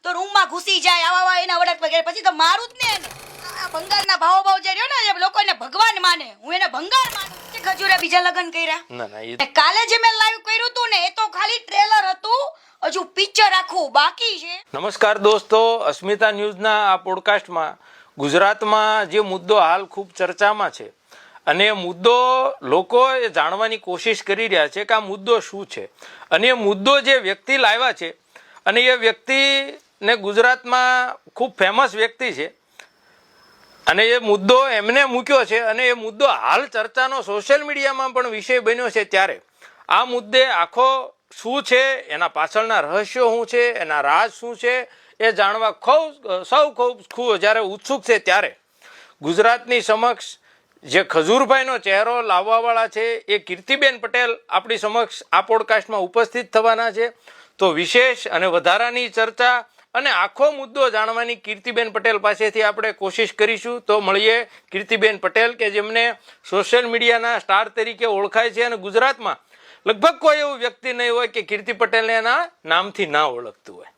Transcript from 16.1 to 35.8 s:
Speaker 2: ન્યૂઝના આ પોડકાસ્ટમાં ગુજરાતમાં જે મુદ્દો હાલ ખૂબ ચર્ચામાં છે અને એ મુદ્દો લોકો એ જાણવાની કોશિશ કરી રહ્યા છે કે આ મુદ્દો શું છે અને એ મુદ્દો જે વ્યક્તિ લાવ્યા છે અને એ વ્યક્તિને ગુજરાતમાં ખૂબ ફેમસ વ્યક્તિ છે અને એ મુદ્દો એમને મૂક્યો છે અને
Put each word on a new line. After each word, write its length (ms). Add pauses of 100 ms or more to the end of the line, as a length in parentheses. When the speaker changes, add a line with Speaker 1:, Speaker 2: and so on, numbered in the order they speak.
Speaker 2:
ન્યૂઝના 600
આ 40
પોડકાસ્ટમાં 800 (400)
ગુજરાતમાં 920
જે 100
મુદ્દો 400
હાલ 260
ખૂબ 260
ચર્ચામાં 600
છે 280 (480)
અને 180
એ 60
મુદ્દો 420 (480)
લોકો 500
એ 180
જાણવાની 480
કોશિશ 460
કરી 240
રહ્યા 200
છે 180
કે 80
આ 60
મુદ્દો 400
શું 260
છે 240 (420)
અને 160
એ 60
મુદ્દો 480
જે 140
વ્યક્તિ 420
લાવ્યા 360
છે 160 (560)
અને 160
એ 140
વ્યક્તિને 1200
ગુજરાતમાં 1000 (220)
ખૂબ 220
ફેમસ 380
વ્યક્તિ 360
છે 160 (1400)
અને 180
એ 140
મુદ્દો 480
એમને 380
મૂક્યો 400
છે 140
અને 280